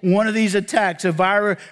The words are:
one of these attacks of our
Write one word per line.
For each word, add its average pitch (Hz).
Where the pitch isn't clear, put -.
one 196
of 214
these 220
attacks 196
of 170
our 202